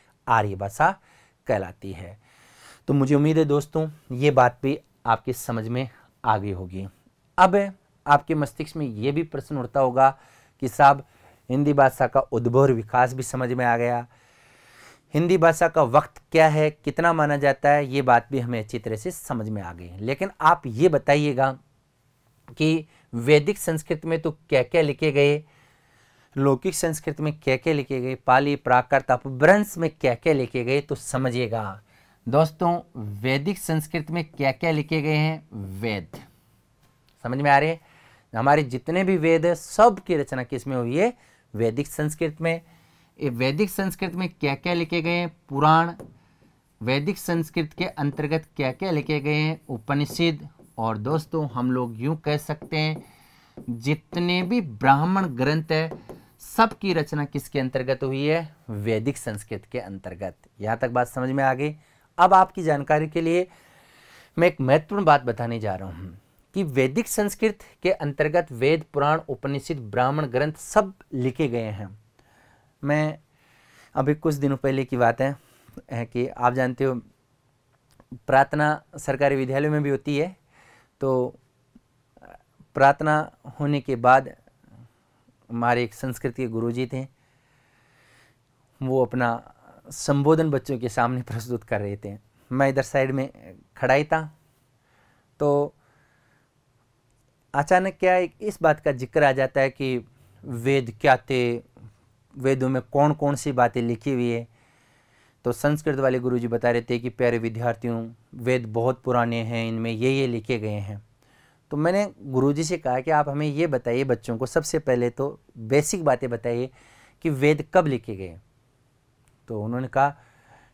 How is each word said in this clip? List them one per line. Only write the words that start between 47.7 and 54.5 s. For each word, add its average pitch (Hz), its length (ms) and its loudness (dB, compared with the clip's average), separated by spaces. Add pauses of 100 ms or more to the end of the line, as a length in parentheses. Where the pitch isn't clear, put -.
के 175 120 -6
अंतर्गत 151 640 -4 (100)
क्या-क्या 147 340 -4
लिखे 151 300 -2
गए 147 140 -2
हैं? 156 340 -2
उपनिषद। 143 800 -4 (300)
और 113 200 -2
दोस्तों, 151 520 -4
हम 123 220 -2
लोग 123 240 -4
यूं 143 200 -4
कह 151 200 -4
सकते 151 400 -8
हैं, 156 280 -4 (680)
जितने 156 720 -2
भी 226 180 0